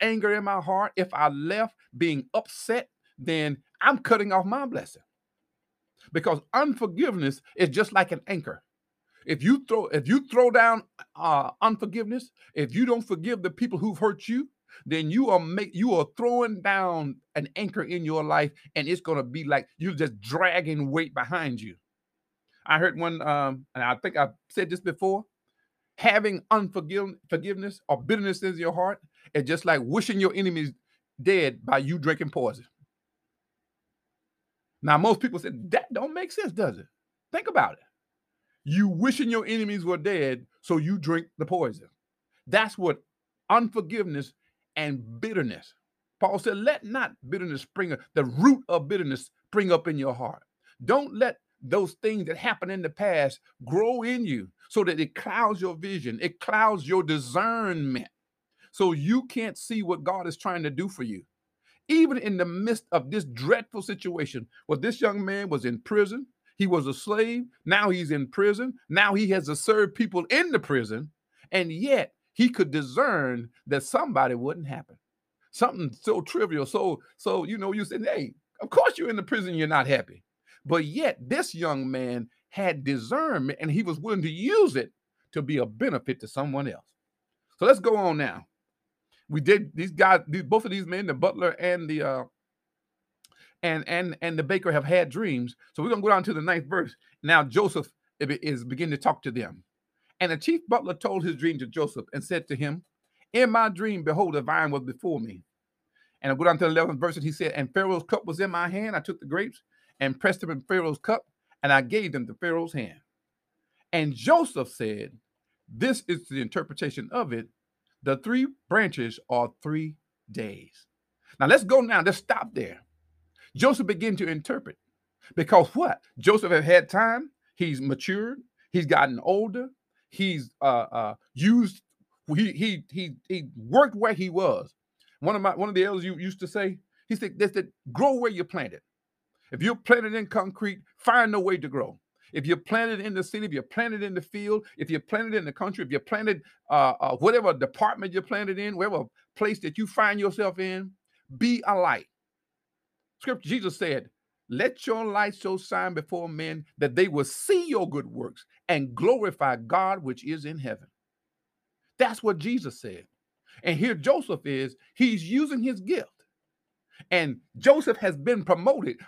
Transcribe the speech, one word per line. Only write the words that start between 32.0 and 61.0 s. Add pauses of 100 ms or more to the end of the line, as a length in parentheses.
poison. (2250)
Now,
most
people
say, (160)
"That
don't
make
sense,
does
it?" (460)
Think
about
it. (880)
You
wishing
your
enemies
were
dead, (140)
so
you
drink (100)
the
poison. (580)
That's
what (460)
unforgiveness (400)
and
bitterness. (480)
Paul
said,
"Let
not (120)
bitterness
spring
up, (140)
the
root
of
bitterness (160)
spring
up
in
your
heart." (420)
Don't
let (240)
those
things
that
happened
in
the
past (240)
grow
in
you (180)
so
that
it
clouds
your
vision.
It
clouds
your
discernment. (640)
So
you
can't
see
what
God
is
trying
to
do
for